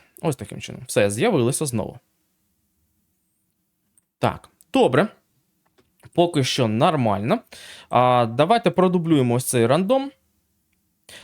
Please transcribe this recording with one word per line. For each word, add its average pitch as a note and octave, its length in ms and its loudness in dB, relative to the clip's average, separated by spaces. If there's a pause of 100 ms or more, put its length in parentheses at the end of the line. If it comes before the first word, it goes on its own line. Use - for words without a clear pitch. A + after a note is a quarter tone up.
(220)
Ось D3 140 -4
таким - 240 -14
чином. - 260 -14
Все, G#2 240 0
з'явилося C#3+ 560 -2
знову. A#2+ 320 -6 (2250)
Так, - 300 -4 (240)
добре. G3+ 360 4 (1040)
Поки E3+ 300 0
що B2 240 -2
нормально. A#2+ 720 0 (520)
А, B2 360 2
давайте D#3+ 440 0
продублюємо D#3+ 640 2
ось B2 100 -2
цей A#2 220 0
рандом. G3+ 440 0 (1120)